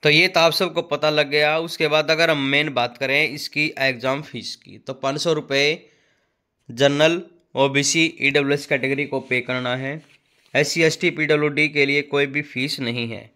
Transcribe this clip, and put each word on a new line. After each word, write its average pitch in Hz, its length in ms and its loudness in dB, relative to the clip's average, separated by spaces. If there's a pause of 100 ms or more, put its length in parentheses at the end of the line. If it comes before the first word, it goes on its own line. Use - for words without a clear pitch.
तो 151 80 4
ये 165 180 6
तो 180 120 2
आप 165 120 6
सबको 170 320 -2
पता 147 260 0
लग 151 200 0
गया। 151 300 2
उसके 160 280 -4
बाद 151 220 2
अगर 160 200 4
हम 143 160 0
मेन 143 280 0
बात 120 240 -2
करें 139 300 0
इसकी 143 380 -4 (140)
एग्जाम 131 420 -2
फीस 123 340 -12
की - 220 -20
तो - 160 -12
पाँच 135 260 -4
सौ 170 120 -2
रुपये 151 580 -2 (760)
जनरल, 143 540 2 (320)
ओबीसी, 139 520 2 (140)
ईडब्ल्यूएस 143 460 0
कैटेगरी 135 400 -2
को 135 160 -4
पे 127 200 -2
करना 127 340 -4
है। 139 240 -8 (540)
एससी, 147 280 0
एसटी, 160 300 2
पीडब्ल्यूडी 151 580 0
के 143 160 2
लिए 143 180 0
कोई 143 240 0
भी 147 160 -6
फीस 139 360 -8
नहीं 117 300 -6
है। 113 260 -14